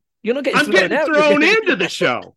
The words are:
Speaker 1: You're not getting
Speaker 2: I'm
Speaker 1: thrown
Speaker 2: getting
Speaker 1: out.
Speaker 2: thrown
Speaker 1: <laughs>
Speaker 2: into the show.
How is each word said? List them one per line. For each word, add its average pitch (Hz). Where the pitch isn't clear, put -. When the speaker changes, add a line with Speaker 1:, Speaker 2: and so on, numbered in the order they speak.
Speaker 1:
You're 226
not 277
getting 247
Speaker 2:
I'm 294
Speaker 1:
thrown 339
Speaker 2:
getting 359
Speaker 1:
out. 311
Speaker 2:
thrown 294
Speaker 1:
<laughs> 392
Speaker 2:
into 370
the 175
show. 123